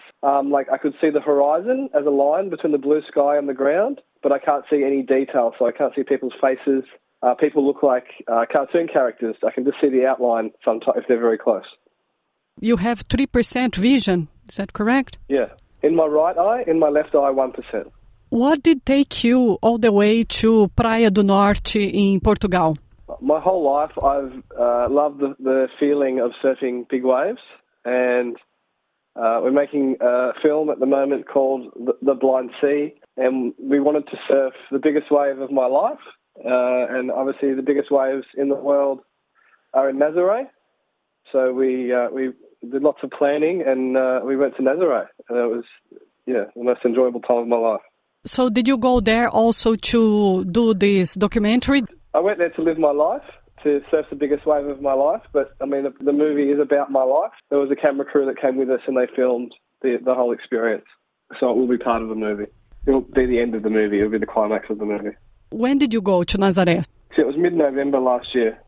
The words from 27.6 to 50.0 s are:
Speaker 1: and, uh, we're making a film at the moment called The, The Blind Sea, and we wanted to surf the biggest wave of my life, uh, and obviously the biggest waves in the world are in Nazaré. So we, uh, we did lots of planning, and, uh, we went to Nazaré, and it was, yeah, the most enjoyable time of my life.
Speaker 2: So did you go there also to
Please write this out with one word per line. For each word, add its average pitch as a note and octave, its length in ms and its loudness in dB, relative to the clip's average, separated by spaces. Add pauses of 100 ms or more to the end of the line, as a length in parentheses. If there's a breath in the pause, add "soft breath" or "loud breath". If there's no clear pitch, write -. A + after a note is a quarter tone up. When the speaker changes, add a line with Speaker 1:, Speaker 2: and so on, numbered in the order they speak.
Speaker 1:
and, B2 500 0 (800)
uh, A2+ 260 0
we're B2+ 100 0
making C#3 500 0
a B2 300 0 (120)
film D3+ 260 0
at - 100 -4
the C3 60 0
moment C#3 440 0
called C3 480 -2
The, A#2+ 240 -4
The C3 140 2
Blind C3 340 0 (100)
Sea, D3 360 0 (200)
and C3 420 -2
we C#3 220 0
wanted C#3+ 280 0
to - 100 -14 (100)
surf C3+ 260 0 (180)
the C#3 80 -2
biggest D3 300 0
wave C#3+ 300 2
of C3+ 100 -8
my C3 180 2
life, F#3 300 0 (460)
uh, B2+ 540 0
and B2+ 120 -4
obviously C3+ 440 -4
the C3 80 -4
biggest C#3+ 300 -2
waves C3+ 340 0 (100)
in C#3 140 -2
the C#3 60 0
world C#3 440 0 (760)
are C3+ 160 2
in C3+ 60 -4
Nazaré. F3 520 0 (840)
So C3 220 0
we, B2+ 400 -2
uh, A#2+ 180 0
we C3 220 -6 (360)
did C3+ 140 -4
lots D3 200 0
of C3 60 -8
planning, D3+ 560 -2
and, C3 300 0
uh, B2+ 300 0
we C3+ 100 -2
went C3+ 220 0
to C3+ 60 -6
Nazaré, C3+ 420 0 (240)
and A#2+ 80 -4
it A#2+ 100 0
was, A#2 160 -4 (600)
yeah, A#2+ 180 -2 (140)
the A#2+ 80 -10
most B2 180 0
enjoyable B2 380 0
time A#2+ 160 0
of A#2 100 -4
my A#2 80 0
life. A2+ 240 0 (460)
Speaker 2:
So B3+ 240 0
did A3+ 180 0
you C4+ 100 2
go B3 220 2
there A3+ 300 0
also A3+ 480 2
to G#3 640 2